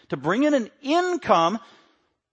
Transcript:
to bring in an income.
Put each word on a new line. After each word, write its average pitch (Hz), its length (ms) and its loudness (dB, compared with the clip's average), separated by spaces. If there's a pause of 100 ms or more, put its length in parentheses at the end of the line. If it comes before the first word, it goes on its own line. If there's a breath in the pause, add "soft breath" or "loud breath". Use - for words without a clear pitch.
to 170 80 -6
bring 165 260 0
in 294 120 2
an 240 160 -2 (120)
income. 269 760 0 (760 loud breath)